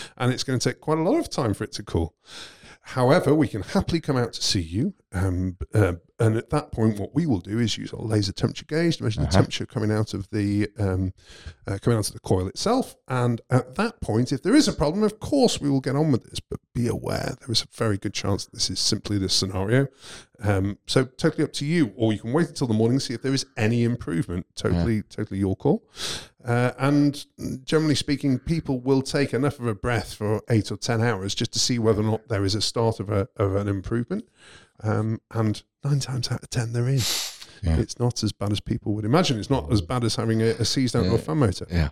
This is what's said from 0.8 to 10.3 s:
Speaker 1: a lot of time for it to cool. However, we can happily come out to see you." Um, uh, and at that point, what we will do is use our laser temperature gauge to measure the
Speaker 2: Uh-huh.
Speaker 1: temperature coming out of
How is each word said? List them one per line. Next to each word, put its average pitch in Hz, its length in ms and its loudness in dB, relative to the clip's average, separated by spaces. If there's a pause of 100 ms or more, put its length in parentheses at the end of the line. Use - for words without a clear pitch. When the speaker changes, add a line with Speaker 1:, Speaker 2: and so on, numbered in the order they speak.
Speaker 1:
a 160 60 0
lot 247 160 2
of - 100 -4
time 110 240 0
for - 120 -4
it - 80 -10
to - 100 -10
cool. - 320 -2 (680)
However, 143 540 4
we 156 120 4
can 104 140 -6
happily 170 400 0
come 139 160 -2
out 120 160 -2
to - 80 -12
see - 200 0
you." 95 320 -2 (180)
Um, 92 460 -2 (160)
uh, 98 200 4 (260)
and 110 180 4
at - 140 -6
that 151 200 -2
point, 110 280 2
what 98 160 -8
we 170 100 2
will 120 140 0
do 95 180 -6
is 117 200 0
use 104 160 -10
our - 80 -10
laser 107 300 0
temperature - 340 -4
gauge 165 320 0
to - 80 -8
measure 110 160 -2
the - 60 2
Speaker 2:
Uh-huh. - 100 -4
Speaker 1:
temperature - 280 2
coming 107 260 -2
out 110 220 0
of 95 180 -6